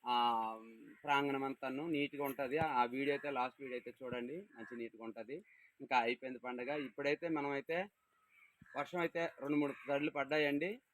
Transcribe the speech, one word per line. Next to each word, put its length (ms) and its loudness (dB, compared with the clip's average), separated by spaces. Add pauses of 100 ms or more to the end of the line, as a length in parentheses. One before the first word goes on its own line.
ఆ, 100 0 (840)
ప్రాంగణం 440 4
అంతాను 440 -2
నీట్‌గా 360 0
ఉంటది. 340 -2 (140)
ఆ 120 6
వీడియో 320 2
అయితే 160 -4
లాస్ట్ 300 -2
వీడియో 160 -8
అయితే 180 -10
చూడండి, 420 -6 (140)
మంచి 240 -12
నీట్‌గా 280 -10
ఉంటది. 340 -10 (440)
ఇంకా 160 2
అయిపోయింది 420 0
పండగ. 300 -4 (160)
ఇప్పుడైతే 420 0
మనమైతే 520 0 (960)
వర్షం 240 -4
అయితే 400 0
రెండు 180 2
మూడు 160 2 (100)
తడులు 280 0
పడ్డాయండి 580 2 (240)